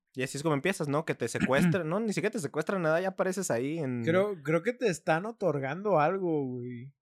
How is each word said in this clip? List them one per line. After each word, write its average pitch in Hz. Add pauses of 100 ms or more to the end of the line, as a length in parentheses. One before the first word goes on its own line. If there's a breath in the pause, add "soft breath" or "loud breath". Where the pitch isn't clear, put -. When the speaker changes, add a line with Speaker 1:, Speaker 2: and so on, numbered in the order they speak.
(140)
Speaker 1:
Y 127
así 131
es 143
como 156
empiezas, 156
¿no? 147
Que 143
te 120
secuestran, 160
<clears throat> 156
¿no? 196
Ni 214
siquiera 202
te 247
secuestran 202
nada, 160
ya 190
apareces 190
ahí 135
en 127
Speaker 2:
Creo, 185
creo 160
que 226
te 240
están 170
otorgando 170
algo, 165
güey. 123 (120)